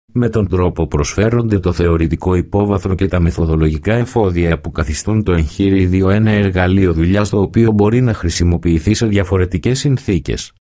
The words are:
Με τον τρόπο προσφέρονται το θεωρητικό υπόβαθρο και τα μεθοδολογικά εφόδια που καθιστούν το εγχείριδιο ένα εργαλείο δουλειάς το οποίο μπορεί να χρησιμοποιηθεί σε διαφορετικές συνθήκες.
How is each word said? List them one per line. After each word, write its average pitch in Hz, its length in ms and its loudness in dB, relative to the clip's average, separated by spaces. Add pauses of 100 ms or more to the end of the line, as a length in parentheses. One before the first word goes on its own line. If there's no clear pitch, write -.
(140)
Με 120 160 0
τον 107 180 -2
τρόπο 90 400 -2
προσφέρονται 107 720 0
το 87 120 -2
θεωρητικό 85 640 0
υπόβαθρο 98 600 0
και 95 120 0
τα 90 120 0
μεθοδολογικά 80 720 0
εφόδια 90 640 0
που 76 120 -10
καθιστούν 101 520 -2
το 95 80 0
εγχείριδιο 92 800 2
ένα 107 220 2
εργαλείο 92 640 2
δουλειάς 92 360 0
το 110 120 0
οποίο 113 300 2
μπορεί 107 300 2
να 117 120 0
χρησιμοποιηθεί 87 800 0
σε 113 120 -2
διαφορετικές 101 720 0
συνθήκες. 107 720 -2 (180)